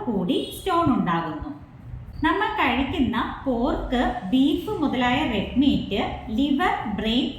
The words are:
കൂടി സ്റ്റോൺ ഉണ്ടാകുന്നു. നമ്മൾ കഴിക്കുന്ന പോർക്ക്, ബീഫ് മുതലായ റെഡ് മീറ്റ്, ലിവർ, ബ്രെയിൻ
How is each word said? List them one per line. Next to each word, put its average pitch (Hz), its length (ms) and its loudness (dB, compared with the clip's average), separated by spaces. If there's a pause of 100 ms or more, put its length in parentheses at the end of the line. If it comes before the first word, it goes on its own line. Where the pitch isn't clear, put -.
കൂടി 196 320 0 (200)
സ്റ്റോൺ 339 280 2 (120)
ഉണ്ടാകുന്നു. 165 540 -2 (760)
നമ്മൾ 392 220 2 (100)
കഴിക്കുന്ന 269 580 0 (280)
പോർക്ക്, 262 580 0 (300)
ബീഫ് 294 500 2
മുതലായ 247 360 2 (140)
റെഡ് 202 300 -2
മീറ്റ്, 202 400 2 (340)
ലിവർ, 339 380 4 (240)
ബ്രെയിൻ 226 280 2 (120)